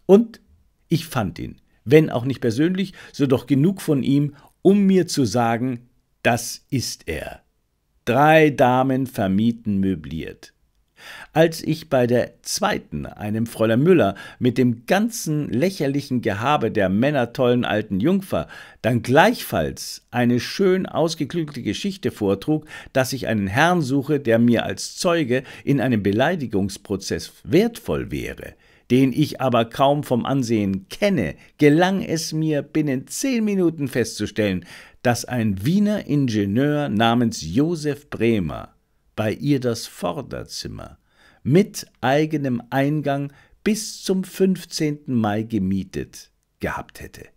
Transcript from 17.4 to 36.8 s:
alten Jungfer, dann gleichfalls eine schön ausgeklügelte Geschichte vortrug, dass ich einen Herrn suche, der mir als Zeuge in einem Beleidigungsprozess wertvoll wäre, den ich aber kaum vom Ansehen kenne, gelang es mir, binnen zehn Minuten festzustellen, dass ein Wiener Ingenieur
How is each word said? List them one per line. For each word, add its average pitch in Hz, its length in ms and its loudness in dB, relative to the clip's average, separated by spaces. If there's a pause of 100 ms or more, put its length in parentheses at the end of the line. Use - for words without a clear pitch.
alten 104 340 -2
Jungfer, 147 480 -2 (340)
dann 117 200 0
gleichfalls 151 1080 0
eine 123 280 2
schön 185 460 0
ausgeklügelte 151 760 -4
Geschichte 104 500 -4
vortrug, 117 540 0 (280)
dass 131 200 0
ich 123 140 -6
einen 101 200 0
Herrn 160 340 2
suche, 139 380 0
der 113 200 2
mir 120 260 4
als - 320 -8
Zeuge 143 460 0 (200)
in 139 180 0
einem 110 220 2
Beleidigungsprozess 104 1300 -2 (120)
wertvoll 120 680 0
wäre, 69 420 -10 (360)
den 131 240 4
ich - 260 -2
aber 120 260 2
kaum 143 380 0
vom 120 220 -2
Ansehen 110 640 -2
kenne, 156 460 -2 (220)
gelang 170 460 4
es 160 300 -6
mir, 156 280 -2
binnen 143 460 -2
zehn 240 380 -2
Minuten 170 420 0
festzustellen, 104 800 -2 (360)
dass 120 240 0
ein 110 400 -2
Wiener 202 400 0
Ingenieur 135 840 0